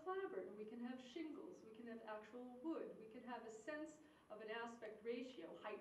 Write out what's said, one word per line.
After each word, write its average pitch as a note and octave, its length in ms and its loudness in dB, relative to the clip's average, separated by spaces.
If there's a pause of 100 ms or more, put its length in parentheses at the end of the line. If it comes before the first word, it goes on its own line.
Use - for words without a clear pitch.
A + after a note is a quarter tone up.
clapboard, F#4 480 4
and G#3 80 -4
we G#3+ 80 0
can A#3+ 240 -2
have C4 80 0 (160)
shingles, D4+ 480 -2
we A3 160 -8
can A#3+ 160 -4
have A3+ 160 -2
actual B3 560 -2
wood, - 320 6
we - 160 -6
can B3 160 -4
have A#3 160 0
a A3 80 -4
sense D4+ 480 0 (320)
of G#3 80 -4
an G#3+ 80 -2 (160)
aspect A3 400 -2
ratio, A#3 400 2 (160)
height G#3 200 2